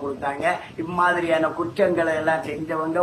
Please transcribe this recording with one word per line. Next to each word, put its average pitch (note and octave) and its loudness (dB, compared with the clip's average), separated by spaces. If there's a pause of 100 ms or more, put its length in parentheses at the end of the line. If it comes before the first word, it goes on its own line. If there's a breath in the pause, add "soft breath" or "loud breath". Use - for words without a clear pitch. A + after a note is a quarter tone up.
கொடுத்தாங்க. C#3 -4 (300 loud breath)
இம்மாதிரியான E3+ 2
குற்றங்களை E3 2
எல்லாம் D#3+ 0
செஞ்சவங்க, D#3+ -4